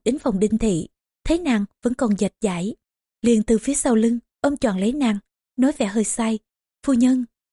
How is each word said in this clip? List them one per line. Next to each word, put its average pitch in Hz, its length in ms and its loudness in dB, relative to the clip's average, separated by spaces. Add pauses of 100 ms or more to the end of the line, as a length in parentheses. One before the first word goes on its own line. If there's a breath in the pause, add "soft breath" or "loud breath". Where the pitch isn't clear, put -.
đến 277 140 -2
phòng 196 200 -2
Đinh 214 200 0
Thị, 190 300 -2 (360)
thấy 339 140 0
nàng 247 260 0 (180)
vẫn 240 120 -2
còn 208 240 0
dệt 202 220 -2
dải, 185 360 -4 (460)
liền 226 200 4
từ 226 160 2
phía 269 160 -2
sau 262 200 0
lưng 233 240 2 (220)
ôm - 160 0
tròn 196 220 -2
lấy 208 140 0
nàng, 240 260 0 (380)
nói 262 160 2
vẻ 240 140 -2
hơi 208 180 -2
say, 220 340 -2 (480)
"Phu 277 60 2
nhân, 254 320 2 (280)